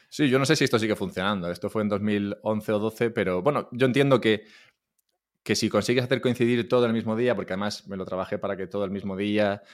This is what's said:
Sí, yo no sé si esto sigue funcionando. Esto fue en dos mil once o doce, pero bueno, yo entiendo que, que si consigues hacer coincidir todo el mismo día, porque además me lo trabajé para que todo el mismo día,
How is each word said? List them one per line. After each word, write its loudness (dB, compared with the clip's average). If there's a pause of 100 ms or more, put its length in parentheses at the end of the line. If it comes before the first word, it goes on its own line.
Sí, 0
yo 4
no 2
sé 4
si 2
esto 2
sigue 0
funcionando. -2
Esto -6
fue -2
en -2
dos -2
mil -2
once -2
o 2
doce, -2
pero 0
bueno, 0
yo 2
entiendo 4
que, 2 (1000)
que -2
si 0
consigues 2
hacer 0
coincidir 2
todo 4
el 0
mismo -2
día, 2
porque -6
además -6
me -8
lo -6
trabajé -4
para -6
que -6
todo -4
el -6
mismo -6
día, 0 (120)